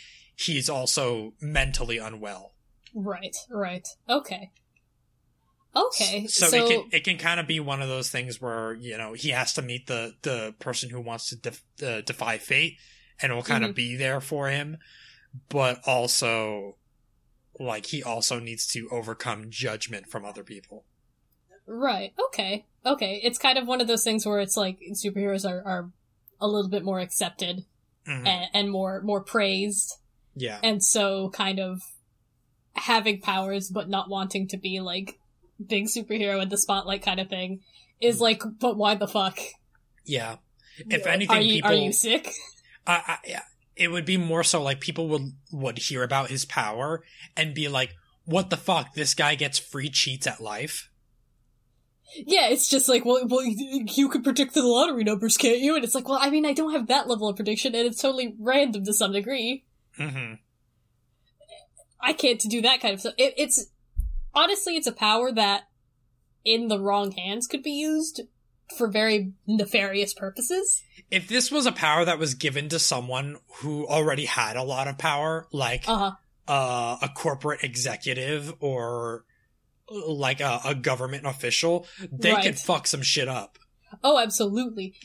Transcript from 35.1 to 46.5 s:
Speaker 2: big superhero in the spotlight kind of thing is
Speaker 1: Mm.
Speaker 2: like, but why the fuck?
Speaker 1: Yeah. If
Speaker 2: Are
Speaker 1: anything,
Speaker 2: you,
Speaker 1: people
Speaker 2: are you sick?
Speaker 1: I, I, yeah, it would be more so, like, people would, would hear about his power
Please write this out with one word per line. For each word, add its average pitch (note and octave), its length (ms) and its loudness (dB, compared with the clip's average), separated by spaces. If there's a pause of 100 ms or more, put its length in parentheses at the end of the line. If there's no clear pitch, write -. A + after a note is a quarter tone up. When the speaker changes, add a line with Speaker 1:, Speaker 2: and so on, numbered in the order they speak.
Speaker 2:
big G#3 220 0
superhero G#3+ 540 -2
in F#3+ 80 -2
the G3 80 -4
spotlight G3 440 0
kind F#3 180 -2
of F#3+ 80 -4
thing F#3 320 -6 (400)
is A#3 200 4
Speaker 1:
Mm. - 20 0
Speaker 2:
like, A3 220 4 (160)
but A#3+ 180 0
why G#3 180 4
the G3 120 -2
fuck? F#3+ 320 -2 (640)
Speaker 1:
Yeah. A#2 320 -4 (400)
If G#3+ 280 -2
Speaker 2:
Are F3 40 0
Speaker 1:
anything, G3+ 320 4
Speaker 2:
you, A3 140 4
Speaker 1:
people - 160 4
Speaker 2:
are - 20 6
you D#3 180 4
sick? A#3 400 0 (540)
Speaker 1:
I, F3 80 4 (120)
I, E3 200 -2
yeah, - 160 -8 (340)
it F3 160 2
would E3+ 140 -2
be F#3 100 2
more E3+ 300 2
so, F3+ 180 4
like, C#3 160 -2
people D#3+ 300 -4
would, C#3 240 -2 (180)
would C3 280 -4
hear B2+ 240 -2
about C3 260 0
his C3+ 160 -4
power C3 580 -2 (320)